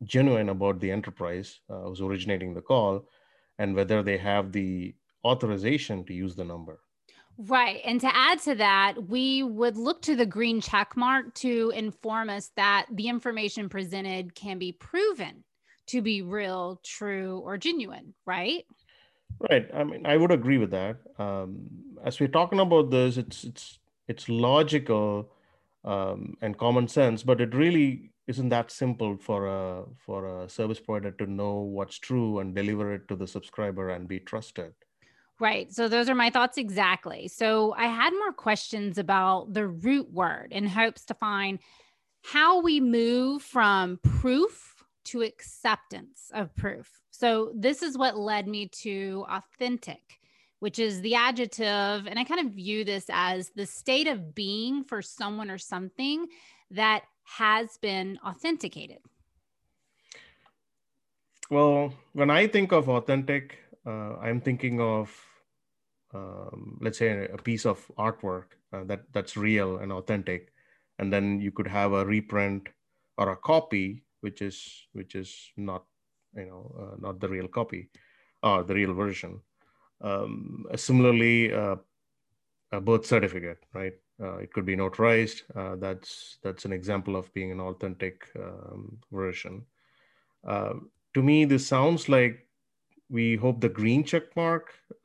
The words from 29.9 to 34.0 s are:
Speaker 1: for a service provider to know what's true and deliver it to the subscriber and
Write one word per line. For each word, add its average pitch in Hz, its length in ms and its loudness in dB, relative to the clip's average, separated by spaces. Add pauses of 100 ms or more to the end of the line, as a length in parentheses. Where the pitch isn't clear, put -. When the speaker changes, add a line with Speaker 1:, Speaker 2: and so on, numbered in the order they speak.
Speaker 1:
for 95 460 -8
a 92 40 -12
service 110 300 -4
provider 104 320 -4
to 98 160 -6
know 101 280 -2
what's 98 440 -6
true 113 400 0
and 95 160 -6
deliver 101 400 -2
it 98 140 -10
to 101 80 -6
the 92 100 -6
subscriber 95 640 -6
and 90 180 -6